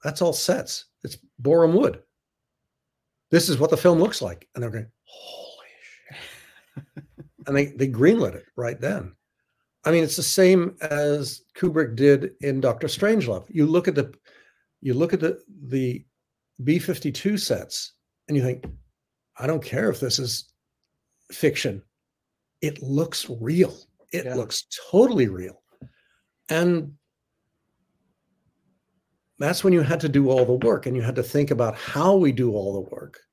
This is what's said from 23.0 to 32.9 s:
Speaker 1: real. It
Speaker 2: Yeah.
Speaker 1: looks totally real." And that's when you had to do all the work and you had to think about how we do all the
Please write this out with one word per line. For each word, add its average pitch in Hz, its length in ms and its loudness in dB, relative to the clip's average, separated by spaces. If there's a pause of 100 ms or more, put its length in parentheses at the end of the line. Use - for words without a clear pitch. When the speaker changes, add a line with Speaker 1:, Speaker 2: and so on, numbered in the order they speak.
Speaker 1:
real. 160 340 0 (380)
It 170 140 -6
Speaker 2:
Yeah. 127 80 -6
Speaker 1:
looks 113 320 -6 (240)
totally 196 380 4
real." 92 340 -10 (880)
And 160 440 0 (2500)
that's 156 240 -2
when 190 100 6
you 165 100 4
had 151 180 0
to 156 80 -2
do 135 220 4
all 131 140 4
the 127 220 0
work - 200 0
and 131 100 -4
you 120 60 -4
had 117 120 -2
to 123 80 -2
think 143 280 0
about 117 260 0
how 180 400 2
we 156 160 4
do 123 200 0
all 101 200 -4
the 98 180 -8